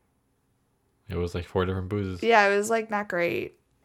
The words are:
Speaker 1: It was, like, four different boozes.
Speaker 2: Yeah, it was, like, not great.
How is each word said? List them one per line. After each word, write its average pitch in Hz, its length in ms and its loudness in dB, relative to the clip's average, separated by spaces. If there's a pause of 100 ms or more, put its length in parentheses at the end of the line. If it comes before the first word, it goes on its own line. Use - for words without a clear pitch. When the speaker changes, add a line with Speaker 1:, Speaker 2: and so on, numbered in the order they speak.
(1080)
Speaker 1:
It 92 80 -6
was, 87 180 -2
like, 87 120 -6
four 92 180 0
different 92 240 -2
boozes. 95 340 -4
Speaker 2:
Yeah, 226 240 6
it 202 80 4
was, 208 140 0
like, 220 220 -2
not 208 180 -4
great. 170 480 -2 (280)